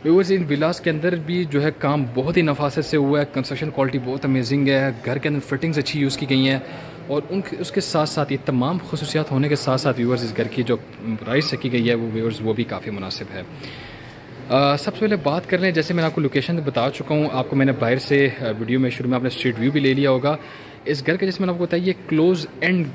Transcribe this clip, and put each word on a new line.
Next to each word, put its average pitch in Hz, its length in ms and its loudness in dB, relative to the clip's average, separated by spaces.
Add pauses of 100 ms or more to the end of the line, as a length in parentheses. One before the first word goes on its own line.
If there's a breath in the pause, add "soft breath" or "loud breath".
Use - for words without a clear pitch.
Viewers, 175 280 6
in 190 140 4
villas 151 340 0
के 175 100 -2
अंदर 160 300 0
भी 175 260 -2
जो 143 160 0
है 151 120 2
काम 147 320 0 (100)
बहुत 147 220 0
ही 175 60 4
नफासत 147 400 0
से 156 140 0
हुआ 143 220 4
है, 147 60 2 (100)
Construction 139 340 -4
quality 135 300 0
बहुत 127 260 -6
amazing 135 420 2
है, 135 360 2
घर 135 160 -2
के 156 100 -2
अंदर 147 120 0
fittings 147 360 -2
अच्छी 147 220 -2
यूज़ 135 180 0
की 147 80 -4
गई 131 180 4
हैं 135 180 2 (460 loud breath)
और 143 240 -2
उन, 190 100 -2 (200)
उसके 185 200 -2
साथ 156 260 0
साथ 147 240 -2
ये 139 60 -2 (100)
तमाम 139 340 2
खसूसियात - 500 -4
होने 139 180 2
के 147 60 4
साथ 131 220 2
साथ 131 160 2
viewers 120 300 0
इस 110 100 -4
घर 113 140 0
की 123 160 -2
जो 117 120 2 (240)
प्राइस 113 540 -2
रखी 131 160 -2
गई 120 180 2
है 120 80 4
वो 117 140 -2
viewers 113 320 -2
वो 110 120 0
भी 113 120 0
काफ़ी 104 260 -8
मुनासिब 98 380 -8
है। 92 140 -10
आ, - 1300 -2
सबसे 196 240 -4
पहले 214 240 2
बात 151 220 0
कर 180 140 2
लें, 185 140 2
जैसे 160 200 0
मैंने 165 140 2
आपको 165 140 0
location 151 400 0
बता 131 300 0
चुका 151 240 -2
हूँ, 151 160 2
आपको 127 240 -2
मैंने 135 180 6
बाहर 120 280 2
से, 139 280 4
आ, 117 220 -4
video 113 280 0
में 127 120 2
शुरू 123 180 -4
में 127 80 2
आपने 127 140 0
street 120 280 -2
view 123 120 2
भी 151 80 2
ले 135 140 4
लिया 135 160 2
होगा। 135 280 2 (500 loud breath)
इस 139 160 -2
घर 170 140 0
का 196 80 -2
जैसे 185 160 -2
मैंने 185 120 0
आपको 175 120 -2
बताया 175 180 0
ये 185 100 0 (160)
close 160 360 4 (180)
end 175 320 2